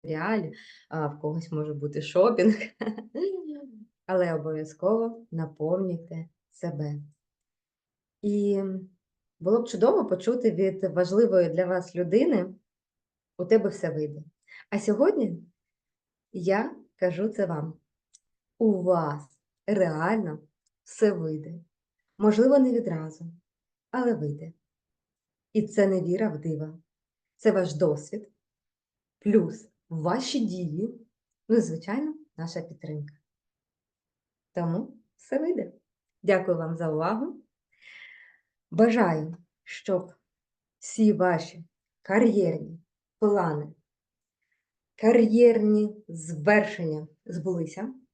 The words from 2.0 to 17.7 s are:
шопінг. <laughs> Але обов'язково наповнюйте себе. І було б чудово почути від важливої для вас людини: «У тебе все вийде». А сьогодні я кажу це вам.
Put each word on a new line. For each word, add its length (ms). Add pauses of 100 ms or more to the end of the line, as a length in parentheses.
шопінг. 520 (720)
<laughs> 800
Але 280
обов'язково 960
наповнюйте 960 (220)
себе. 440 (1300)
І 400 (760)
було 220
б 60
чудово 380
почути 440
від 340
важливої 680
для 160
вас 300
людини: 580 (840)
«У 60
тебе 240
все 220
вийде». 320 (480)
А 80
сьогодні 640 (920)
я 440 (200)
кажу 320
це 180
вам. 280 (840)